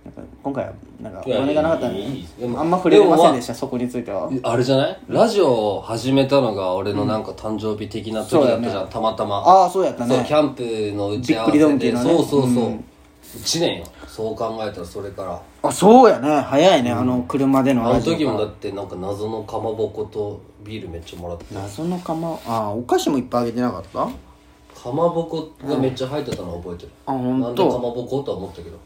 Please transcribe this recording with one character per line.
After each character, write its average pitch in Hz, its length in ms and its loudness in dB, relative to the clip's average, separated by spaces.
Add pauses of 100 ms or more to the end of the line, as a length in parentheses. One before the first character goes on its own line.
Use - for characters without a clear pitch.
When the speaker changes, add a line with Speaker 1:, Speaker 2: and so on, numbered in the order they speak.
Speaker 1:
な 135 60 -16
ん - 40 -20
か - 80 -16 (200)
今 139 100 -6
回 120 120 -4
は、 95 80 -10 (280)
な 110 100 -12
ん - 20 -16
か 95 140 -14
Speaker 2:
い 131 40 -6
や、 120 80 0
Speaker 1:
お - 40 0
金 147 120 0
が 151 80 2
な 160 80 2
か 165 60 2
っ 127 40 -6
た 123 80 -4
ん - 60 -4
で、 - 60 -6
Speaker 2:
い - 20 -8
い、 - 40 -8
い - 20 -8
い、 139 60 -6
い 131 60 -10
い。 85 80 -16 (120)
で 123 60 -4
も、 120 140 -4
Speaker 1:
あ - 20 -2
ん 165 80 0
ま 180 80 2
触 175 120 2
れ 202 80 10
れ 196 80 10
ま 160 120 6
せ 165 120 8
ん 135 40 0
で 123 80 -4
し - 40 -10
た、 120 60 -8
Speaker 2:
で - 40 -8
も、 - 40 -14
Speaker 1:
そ 135 80 -4
こ 123 100 -4
に 123 100 -2
つ 127 100 -6
い 117 60 -6
て 101 60 -10
は。 92 200 -4 (120)
Speaker 2:
あ 117 140 -2
れ 123 80 2
じ 135 80 2
ゃ 131 40 6
な 139 120 2
い？ - 100 -8 (100)
Speaker 1:
う - 40 -6
ん。 - 20 -4
Speaker 2:
ラ 208 140 6
ジ 202 140 2
オ 107 340 2
を - 60 -6
始 113 300 -4
め 135 140 4
た 139 140 4
の 113 140 0
が 92 200 -2
俺 98 200 -2
の 98 100 0
な 107 140 0
ん - 60 -6
か - 80 -10
誕 107 260 -8
生 107 200 -4
日 104 120 -10
的 110 220 -8
な 110 120 -4
時 - 80 -6
だ 160 80 4
っ - 20 4
た 131 40 4
じ 117 60 4
ゃ - 60 2
ん、 120 40 -4
Speaker 1:
そ 117 80 -2
う 107 40 -6
や 95 100 -4
ね。 - 60 -12
Speaker 2:
た - 100 -6
ま 220 120 0
た 107 120 -4
ま。 101 120 -2
Speaker 1:
あ 185 300 8
あ、 175 40 -2
そ 185 120 0
う - 20 2
や 131 80 -2
っ 123 40 -12
た 123 100 -4
ね。 127 80 2
Speaker 2:
そ 127 80 2
う、 - 20 -2
キ 143 80 -2
ャ 151 100 4
ン 131 120 0
プ 123 80 -8 (340)
の 101 140 -2
打 107 100 -4
ち 127 160 0
合 110 60 -2
わ 113 40 0
せ 113 60 4
で。 147 60 6
Speaker 1:
び 156 60 8
っ 151 40 6
く - 0 -
り - 20 6
ド - 0 -
ン 135 80 2
キ 123 80 0
ー 113 60 2
の 120 120 0
ね。 165 60 4
Speaker 2:
そ 165 120 4
う - 20 2
そ 147 140 0
う 131 40 4
そ 127 40 2
う。 120 180 2
Speaker 1:
う 107 60 -2
ん。 110 140 -10 (520)
Speaker 2:
一 - 240 -4
年 131 200 0
よ。 - 40 -14 (240)
そ 110 220 -6
う 104 40 -8
考 113 260 -6
え 107 120 -6
た 90 80 -14
ら 85 60 -10
そ 101 140 -12
れ 101 100 -10
か 98 120 -12
ら。 90 180 -10 (220)
Speaker 1:
あ、 139 100 0
そ 233 320 8
う 208 60 10
や 117 80 2
ね。 131 100 -2 (120)
早 160 360 4
い 131 60 2
ね、 120 80 0
Speaker 2:
う 120 60 0
ん。 - 20 -2
Speaker 1:
あ 123 60 0
の 123 220 0
車 135 360 2
で 135 100 2
の 120 120 2
ラ 123 140 2
ジ 165 120 0
オ - 20 2
が。 160 60 -2
Speaker 2:
あ - 0 -
の - 0 -
時 151 80 0
も 107 120 -2
だ 107 60 0
っ 104 120 -6
て 98 160 -10
な 98 100 -8
ん 92 60 -10
か 90 80 -12
謎 101 340 -6
の 110 140 -8
か 110 140 -8
ま 113 140 -4
ぼ 107 160 -2
こ - 160 -8
と 107 360 -8 (240)
ビ 107 160 -12
ー - 20 -14
ル 92 80 -14
め 85 80 -12
っ - 40 -12
ち - 140 -18
ゃ - 20 -14
も 87 100 -12
ら 85 80 -8
っ - 20 -16
て。 - 160 -18
Speaker 1:
謎 101 300 -10
の 180 140 -4
か 170 160 -8
ま-、 160 320 -6
あ、 113 300 -4
お 123 60 -6
菓 359 160 0
子 - 100 -2
も 147 80 0
い 120 60 -2
っ - 20 -8
ぱ 123 140 -2
い 120 40 2
あ - 40 -2
げ 113 60 -6
て 120 100 -4
な 123 80 0
か 90 80 -8
っ - 60 -12
た？ 117 180 -8
Speaker 2:
か 226 80 -4 (840)
ま 165 160 2
ぼ 165 160 -2
こ 160 240 -8 (160)
が 135 140 0
め 131 100 2
っ 131 60 -4
ち 131 100 -4
ゃ 127 40 -6
入 147 120 -4
っ 135 40 -8
て 120 120 -6
た 95 60 -12
の 85 140 -10
は - 20 -10
覚 87 160 -10
え - 20 -12
て - 60 -16
る。 - 80 -18 (160)
Speaker 1:
う 139 60 -4
ん。 - 20 -2
あ、 131 40 -4
ほ 127 140 -2
ん 131 80 0
と？ 127 60 0
Speaker 2:
な 123 60 -4
ん - 20 -8
で 190 80 2
か 156 60 4 (100)
ま 120 120 -2
ぼ 120 140 -8
こ 135 180 -4
と 107 100 -6
は 92 40 -4
思 92 120 -10
っ - 20 -14
た - 60 -20
け 85 120 -16
ど。 82 180 -18